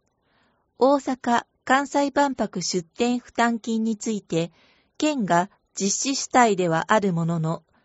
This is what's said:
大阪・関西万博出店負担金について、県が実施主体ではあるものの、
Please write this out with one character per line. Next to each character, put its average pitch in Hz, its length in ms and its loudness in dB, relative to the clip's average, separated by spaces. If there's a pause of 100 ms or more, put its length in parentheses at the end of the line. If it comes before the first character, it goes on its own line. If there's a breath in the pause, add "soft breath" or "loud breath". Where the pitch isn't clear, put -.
(800)
大 277 180 4
阪・ 254 480 -2 (200)
関 269 220 0
西 285 240 -2
万 285 240 0
博 196 260 -6
出 175 220 -4
店 240 380 -2
負 - 140 -18
担 233 260 0
金 226 240 -2
に 220 120 -2
つ 226 140 -6
い 202 120 -4
て、 165 280 -4 (460 soft breath)
県 294 280 -2
が 175 260 0 (280 soft breath)
実 202 360 -2
施 - 20 -4
主 - 120 -8
体 226 280 4
で 175 120 0
は 165 240 0
あ 220 60 6
る 196 140 0
も 165 140 -2
の 170 120 -2
の、 160 240 -4 (220)